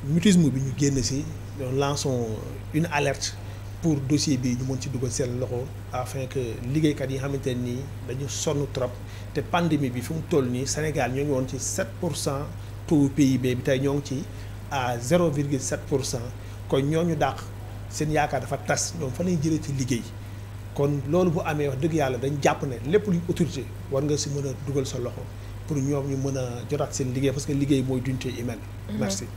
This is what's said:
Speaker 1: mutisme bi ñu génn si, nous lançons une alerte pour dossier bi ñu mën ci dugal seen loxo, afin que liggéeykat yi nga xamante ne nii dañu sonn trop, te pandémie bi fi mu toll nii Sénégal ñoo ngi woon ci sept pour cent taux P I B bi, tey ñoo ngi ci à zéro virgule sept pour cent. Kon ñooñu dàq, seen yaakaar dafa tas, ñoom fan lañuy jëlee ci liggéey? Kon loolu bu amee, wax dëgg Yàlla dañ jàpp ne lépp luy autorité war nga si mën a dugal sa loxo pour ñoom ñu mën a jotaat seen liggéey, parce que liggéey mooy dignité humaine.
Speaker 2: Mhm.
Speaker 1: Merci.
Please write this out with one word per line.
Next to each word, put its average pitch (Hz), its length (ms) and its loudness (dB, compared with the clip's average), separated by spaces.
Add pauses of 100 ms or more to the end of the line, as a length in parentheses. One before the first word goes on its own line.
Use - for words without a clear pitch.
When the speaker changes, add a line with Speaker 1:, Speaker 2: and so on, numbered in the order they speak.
Speaker 1:
mutisme 170 440 6
bi 131 100 0
ñu 135 160 -2
génn 139 260 4
si, 135 220 0 (360)
nous 131 180 -2
lançons 139 480 2 (480)
une 160 180 2
alerte 143 420 0 (460)
pour 160 160 4
dossier 139 400 2
bi 123 200 0
ñu 127 120 -4
mën 131 120 -2
ci - 80 -6
dugal 127 220 -2
seen 123 300 -2
loxo, 123 240 -2 (280)
afin 127 340 -4
que 139 120 -4 (340)
liggéeykat 147 340 2
yi 135 120 -4
nga 127 100 -4
xamante 139 180 -2
ne 127 80 0
nii 123 240 -2 (300)
dañu 110 200 -4
sonn 143 440 0
trop, 127 180 -2 (440)
te 143 60 2
pandémie 151 500 2
bi 120 100 -4
fi - 120 -6
mu 160 160 -2
toll 139 220 4
nii 127 160 0
Sénégal 147 460 0
ñoo 139 120 0
ngi 147 80 0
woon 131 160 2
ci 131 100 -4
sept - 300 -2 (120)
pour 160 160 0
cent 143 300 -2 (400)
taux 143 280 6
P 151 80 6
I 131 160 6
B 123 40 0
bi, 127 200 2
tey 135 180 2
ñoo 139 140 2
ngi 143 100 0
ci 139 200 -4 (460)
à 123 280 0
zéro 160 320 4
virgule 143 300 0
sept - 280 -2
pour 131 160 2
cent. - 140 -2 (500)
Kon 143 140 4
ñooñu 160 340 2
dàq, 143 200 2 (520)
seen 151 240 -2
yaakaar 147 300 2
dafa 135 160 -2
tas, - 420 0
ñoom 135 120 -2
fan 175 140 -2
lañuy 175 160 2
jëlee 156 200 2
ci 139 100 -4
liggéey? 127 300 0 (720)
Kon 143 340 2
loolu 175 220 6
bu 156 160 0
amee, 151 220 0
wax 127 120 -2
dëgg 160 140 2
Yàlla 135 240 2
dañ 135 240 0
jàpp 151 240 4
ne 123 100 -4 (140)
lépp 208 160 4
luy 170 220 2
autorité 147 360 0 (260)
war 139 120 2
nga 147 140 2
si 147 140 -2
mën 143 160 -2
a 131 60 -2 (140)
dugal 135 200 0
sa 131 120 -4
loxo 120 240 -6 (440)
pour 156 100 -2
ñoom 139 320 2
ñu 135 80 0
mën 135 200 0
a 131 80 0 (260)
jotaat 143 220 0
seen 127 220 0
liggéey, 135 180 4
parce 139 140 -4
que 151 60 0
liggéey 139 300 4
mooy 131 180 0
dignité 127 300 -2 (100)
humaine. 117 180 -4 (320)
Speaker 2:
Mhm. 104 100 -2
Speaker 1:
Merci. 98 240 0 (120)